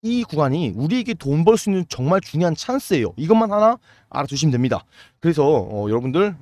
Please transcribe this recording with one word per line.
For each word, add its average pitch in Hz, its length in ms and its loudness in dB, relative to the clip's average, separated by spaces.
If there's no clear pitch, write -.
이 233 220 -2
구간이 143 520 0
우리에게 202 380 -2
돈 147 320 0
벌 220 120 6
수 - 120 -4
있는 185 200 -2
정말 165 320 -2
중요한 170 320 -2
찬스예요. 151 640 -2
이것만 214 340 2
하나 220 260 2
알아두시면 139 420 -2
됩니다. 120 320 0
그래서, 151 260 2
어, 104 440 0
여러분들, 131 520 0